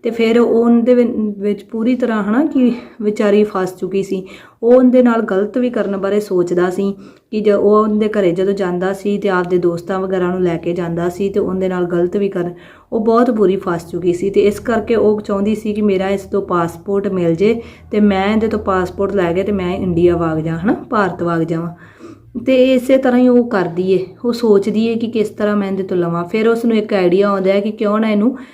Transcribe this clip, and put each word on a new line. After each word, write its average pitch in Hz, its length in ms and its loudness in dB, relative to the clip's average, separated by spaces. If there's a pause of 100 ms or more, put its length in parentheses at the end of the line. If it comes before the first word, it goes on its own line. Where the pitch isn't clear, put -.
ਤੇ 233 60 -2
ਫਿਰ 226 300 2
ਉਹਦੇ 233 540 4
ਵਿ-, 214 440 0
ਵਿੱਚ 202 260 -4
ਪੂਰੀ 233 320 -2
ਤਰ੍ਹਾਂ, 226 280 -2
ਹਨਾ, 233 220 0
ਕਿ 262 260 2 (300)
ਵਿਚਾਰੀ 208 420 2
ਫਸ 185 320 -4
ਚੁੱਕੀ 190 280 -4
ਸੀ। 190 240 -6 (360)
ਉਹ 233 100 6
ਉਹਦੇ 254 300 6
ਨਾਲ 226 180 2
ਗਲਤ 202 360 -2
ਵੀ 247 120 0
ਕਰਨ 196 280 -4
ਬਾਰੇ 196 220 -2
ਸੋਚਦਾ 180 500 0
ਸੀ 196 240 -2 (380)
ਕਿ 214 80 -4
ਜ-, 208 100 2
ਉਹ 202 280 4
ਉਹਦੇ 214 320 2
ਘਰੇ 202 220 2
ਜਦੋਂ 190 220 0
ਜਾਂਦਾ 185 400 -2
ਸੀ 202 240 -2
ਤੇ 202 120 -2
ਆਪਦੇ 180 280 0
ਦੋਸਤਾਂ 175 420 -2
ਵਗੈਰਾ 185 280 -2
ਨੂੰ 185 160 -2
ਲੈ 170 140 0
ਕੇ 170 160 -4
ਜਾਂਦਾ 175 360 -4
ਸੀ 196 200 -4
ਤੇ 202 100 -2
ਉਹਦੇ 185 280 -2
ਨਾਲ 180 180 -2
ਗਲਤ 175 320 -2
ਵੀ 202 120 0
ਕਰਨ, 175 240 -4 (400)
ਉਹ 226 60 -2
ਬਹੁਤ 226 320 2
ਬੁਰੀ 196 240 2
ਫਸ 170 360 -6
ਚੁੱਕੀ 175 220 -2
ਸੀ। 196 160 -2
ਤੇ 202 120 2
ਇਸ 208 180 0
ਕਰਕੇ 220 360 -2
ਉਹ 208 260 2
ਚਾਹੁੰਦੀ 202 340 -2
ਸੀ 214 180 -6
ਕਿ 214 80 -2
ਮੇਰਾ 190 280 0
ਇਸ 190 120 -2
ਤੋਂ 196 200 -4
ਪਾਸਪੋਰਟ 185 680 -2
ਮਿਲ 175 280 0
ਜੇ 220 260 0 (300)
ਤੇ 214 80 0
ਮੈਂ 196 340 2
ਇਹਦੇ 220 140 0
ਤੋਂ 214 120 -2
ਪਾਸਪੋਰਟ 190 560 -2
ਲੈ 170 180 0
ਕੇ 190 100 0
ਤੇ 208 80 -2
ਮੈਂ 185 240 -2
ਇੰਡੀਆ 175 400 2
ਵਗ 160 240 -2
ਜਾ, 165 180 -4
ਹਨਾ, 202 160 0
ਭਾਰਤ 185 500 -2
ਵਗ 170 180 -2
ਜਾਵਾਂ। 165 340 -4 (680)
ਤੇ 262 280 4
ਇਸੇ 254 240 2
ਤਰ੍ਹਾਂ 254 220 2
ਹੀ 254 80 6
ਉਹ 240 220 4
ਕਰਦੀ 185 420 -2
ਏ, 185 140 2 (200)
ਉਹ 233 80 0
ਸੋਚਦੀ 214 520 2
ਏ 226 100 -2
ਕਿ 226 120 -4
ਕਿਸ 214 220 -2
ਤਰ੍ਹਾਂ 208 260 -2
ਮੈਂ 196 160 0
ਇਹਦੇ 190 120 -4
ਤੋਂ 185 140 -2
ਲਵਾਂ। 170 280 -2
ਫਿਰ 220 220 0
ਉਸ 233 180 0
ਨੂੰ 226 120 2
ਇੱਕ 214 160 -2
ਆਈਡੀਆ 190 360 2
ਆਉਂਦਾ 190 220 0
ਹੈ 196 80 2
ਕਿ 208 120 -4
ਕਿਉਂ 208 280 -2
ਨਾ 220 100 0
ਇਹਨੂੰ, 214 280 0 (160)